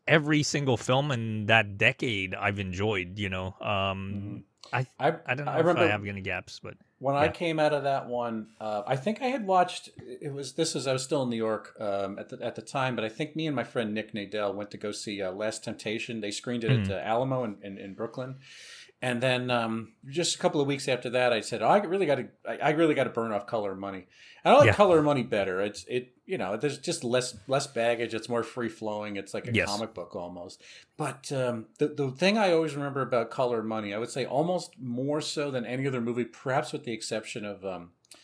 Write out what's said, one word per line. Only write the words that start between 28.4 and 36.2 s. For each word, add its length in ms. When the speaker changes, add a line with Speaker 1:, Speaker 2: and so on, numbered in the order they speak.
Speaker 2:
free 240
flowing. 480
It's 180
like 140
a 40
Speaker 1:
Yes. 160
Speaker 2:
comic 240
book 220
almost. 480
But, 360
um, 340
the, 80
the 240
thing 260
I 140
always 240
remember 260
about 300
Color 280
of 60
Money, 260
I 60
would 120
say 140
almost 460
more 400
so 300
than 160
any 220
other 120
movie, 240